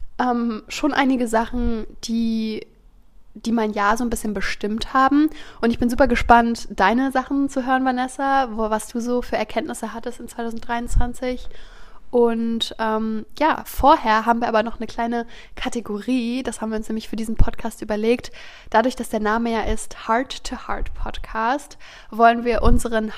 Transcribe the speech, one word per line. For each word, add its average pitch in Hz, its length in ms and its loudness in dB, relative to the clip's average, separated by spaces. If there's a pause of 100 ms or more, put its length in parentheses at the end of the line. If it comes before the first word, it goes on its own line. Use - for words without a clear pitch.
(200)
ähm, 240 480 0
schon - 260 -2
einige 262 340 2
Sachen, 233 600 0 (160)
die, 226 640 -2 (680)
die 220 180 -6
mein 220 200 0
Jahr 208 260 2
so 247 60 -2
ein 240 60 -2
bisschen 220 240 -4
bestimmt 202 600 -4
haben. 277 360 6 (320)
Und 233 100 4
ich - 80 -4
bin 240 100 2
super 254 180 4
gespannt, 233 640 4
deine 233 400 2
Sachen 269 380 0
zu 262 160 -4
hören, 262 200 0
Vanessa, 262 680 0
wo, 214 180 -2
was 214 200 -2
du 240 100 -4
so 247 220 0
für - 160 -4
Erkenntnisse - 560 -4
hattest 233 260 -10
in 233 80 -14
zweitausenddreiundzwanzig. 240 1200 0 (640)
Und, 233 680 0
ähm, 220 480 -2 (140)
ja, 302 260 2
vorher 220 600 4
haben 233 160 2
wir 240 80 0
aber 220 140 4
noch 226 140 -4
eine 220 80 -4
kleine 233 400 -4 (300)
Kategorie, 240 880 -4
das 240 160 -6
haben 220 120 -4
wir 220 60 -2
uns 214 120 -6
nämlich 220 180 -6
für - 80 -6
diesen 220 200 -4
Podcast - 460 4
überlegt. 220 500 -2 (380)
Dadurch, 233 280 2
dass 233 100 -6
der 214 140 -2
Name 226 280 0
ja 226 120 0
ist - 480 -4
Heart 240 340 0
to - 240 -8
Heart - 260 -2
Podcast, - 840 -4 (320)
wollen 233 340 6
wir 226 200 0
unseren 220 540 6